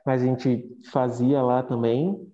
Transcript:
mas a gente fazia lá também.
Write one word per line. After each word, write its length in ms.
mas 160
a 40
gente 400
fazia 500
lá 220
também. 500